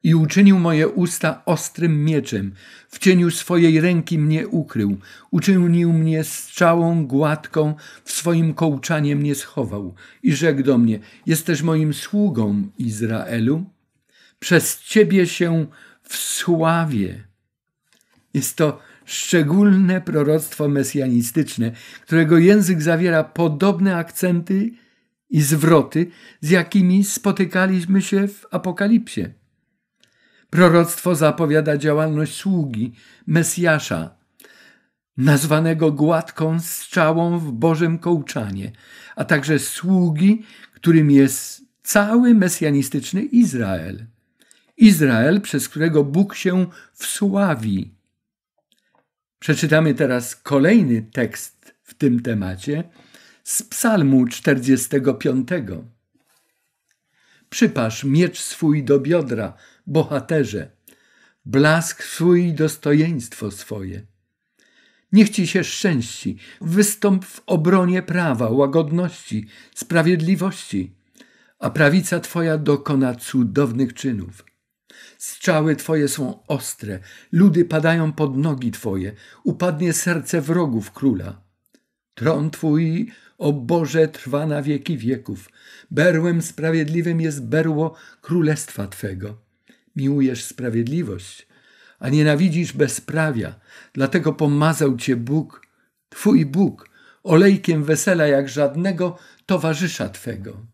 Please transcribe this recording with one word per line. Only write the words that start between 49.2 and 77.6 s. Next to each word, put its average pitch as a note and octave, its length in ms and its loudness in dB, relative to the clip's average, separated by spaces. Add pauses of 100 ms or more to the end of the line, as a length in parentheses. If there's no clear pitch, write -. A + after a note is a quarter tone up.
Przeczytamy D#3 540 2
teraz B2 420 -2
kolejny C#3+ 680 2
tekst - 840 -8
w - 100 -20
tym B2 280 0
temacie A2 600 -6 (600)
z - 200 -6
Psalmu C#3 640 2
czterdziestego C3 840 0
piątego. B2+ 720 -4 (1600)
"Przypasz C3 540 -2
miecz E3 360 0
swój D3+ 440 -2
do C#3+ 160 4
biodra, C3 540 -2 (340)
bohaterze, C#3 840 -2 (720)
blask D3+ 580 0
swój F3 500 0
dostojeństwo D3+ 1000 -2
swoje. F#2+ 500 -12 (1080)
Niech G#3 180 6
ci F#3 180 -2
się F3 160 -2
szczęści, A#2 720 -4 (240)
wystąp F#3+ 640 0
w - 200 -20
obronie F3+ 560 2
prawa, D3+ 480 -2
łagodności, C#3+ 960 -2 (280)
sprawiedliwości, E3 1200 -2 (640)
a C3+ 100 -4
prawica D#3 500 2
twoja E3 380 -2
dokona C#3 580 0
cudownych B2 800 -2
czynów. G2+ 520 -10 (720)
Strzały D#3 580 -2
twoje D3+ 320 -2
są C3+ 400 -8
ostre, G#2+ 520 -8 (320)
ludy E3+ 340 6